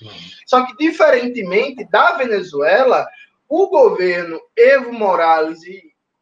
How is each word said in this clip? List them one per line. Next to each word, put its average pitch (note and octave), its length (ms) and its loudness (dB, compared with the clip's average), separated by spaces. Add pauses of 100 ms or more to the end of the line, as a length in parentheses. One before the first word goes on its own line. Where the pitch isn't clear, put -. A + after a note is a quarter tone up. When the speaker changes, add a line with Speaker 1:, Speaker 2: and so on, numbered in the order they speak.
Speaker 1:
Uhum. - 80 -20 (360)
Speaker 2:
Só B3+ 200 0
que, - 100 -16
diferentemente B3 1080 -2
da D4+ 280 2
Venezuela, G3 920 0 (400)
o F#4 200 0
governo F3+ 720 0 (160)
Evo B3 340 4
Morales E3 720 -2
e F#3 300 -20 (280)